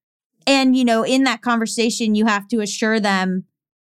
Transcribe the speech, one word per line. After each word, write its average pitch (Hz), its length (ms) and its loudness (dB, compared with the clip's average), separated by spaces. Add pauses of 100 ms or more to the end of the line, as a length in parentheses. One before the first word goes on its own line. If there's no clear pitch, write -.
(480)
And, 262 280 4
you 262 80 2
know, 226 200 2
in 262 200 2
that 233 180 -2
conversation, 226 760 -2
you 214 100 2
have 202 220 -2
to 233 120 -2
assure 214 380 -2
them, 185 460 -2 (380)